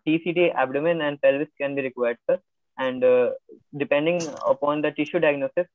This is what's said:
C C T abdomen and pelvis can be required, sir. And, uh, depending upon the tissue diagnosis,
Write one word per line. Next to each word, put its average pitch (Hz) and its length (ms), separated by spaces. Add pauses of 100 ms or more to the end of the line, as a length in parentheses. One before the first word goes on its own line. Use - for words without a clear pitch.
C 156 180
C 175 120
T 170 160
abdomen 143 500
and 143 200
pelvis 139 280 (100)
can 139 160
be 139 80
required, 120 360 (100)
sir. 180 100 (400)
And, 127 240
uh, 123 300 (440)
depending 151 440 (260)
upon 147 360
the 147 100
tissue 151 260
diagnosis, 147 560